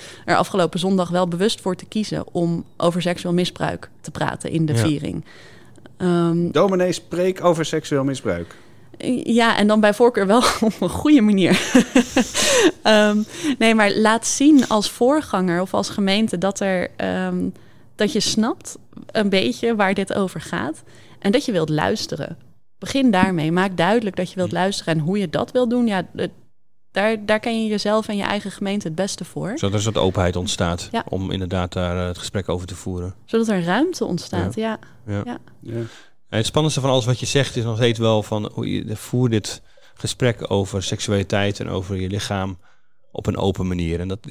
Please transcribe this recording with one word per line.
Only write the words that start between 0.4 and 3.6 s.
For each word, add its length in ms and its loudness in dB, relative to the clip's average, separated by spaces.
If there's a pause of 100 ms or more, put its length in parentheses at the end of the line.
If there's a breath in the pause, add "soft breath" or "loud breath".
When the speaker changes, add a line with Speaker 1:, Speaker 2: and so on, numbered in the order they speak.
Speaker 1:
zondag 300 2
wel 200 0
bewust 320 -2
voor 160 -4
te 100 -18
kiezen 380 -4 (100)
om 300 -2 (120)
over 260 0
seksueel 320 -2
misbruik 560 -2 (100)